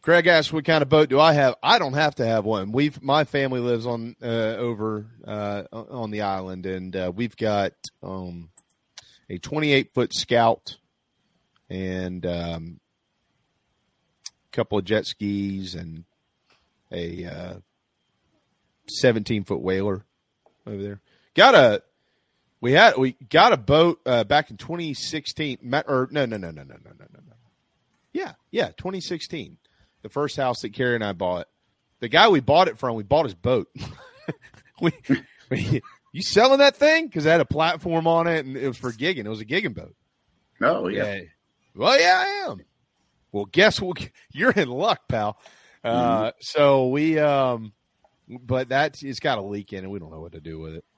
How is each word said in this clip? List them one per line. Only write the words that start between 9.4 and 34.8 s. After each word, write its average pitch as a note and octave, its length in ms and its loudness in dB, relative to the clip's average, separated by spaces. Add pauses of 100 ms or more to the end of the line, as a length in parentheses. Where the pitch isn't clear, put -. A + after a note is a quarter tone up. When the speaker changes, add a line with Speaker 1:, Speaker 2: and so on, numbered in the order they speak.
Speaker 1:
foot B2 200 -2
Scout - 600 0 (920)
and, F#2 560 -6
um, E2+ 560 -6 (1500)
a - 240 -20
couple A2 260 -4
of G2 60 -2
jet G#2 240 0
skis G2+ 680 -6
and E2+ 300 -14 (880)
a, F2 340 -8
uh, F2+ 280 -14 (1400)
seventeen A2 560 0
foot D#2 160 -6
whaler F#2+ 420 -2 (640)
over G2+ 160 -10
there. G2+ 180 -12 (320)
Got A#3 220 8
a, A#2+ 260 6 (800)
we B2 140 0
had, F#3+ 240 6
we C3 160 0 (160)
got F#3+ 240 6
a E3+ 40 0
boat, D3+ 480 2
uh, A#2 200 2
back D3 260 0
in G#2+ 60 -18
twenty E3 360 -8
sixteen. D3 680 -8
Ma-, B2 260 -4
or C3 240 0
no, C#3+ 140 -2
no, A2+ 120 -6
no, F2 140 -10
no, D2 120 -18
no, C2+ 120 -20
no, - 160 -20
no, - 220 -20
no, - 120 -20
no. - 80 -20 (800)
Yeah, F4+ 220 -10 (180)
yeah, G3 240 -4
twenty F#3 240 -10
sixteen. D#3 580 -12 (440)
The G#2+ 80 -18
first C#3+ 260 -6
house B2+ 260 -2
that G#2 120 -10
Carrie B2 220 -2
and A2+ 80 -2
I G2+ 100 -4
bought. F2+ 340 -4 (540)
The A#2+ 80 -8
guy E3+ 180 6
we F3 140 4
bought D3+ 260 4
it A#2 100 -8
from, A#2+ 180 -4
we A2 80 -8
bought C#3+ 220 2
his G2+ 100 -8
boat. A#2+ 380 -2
<laughs> - 40 -20 (1040)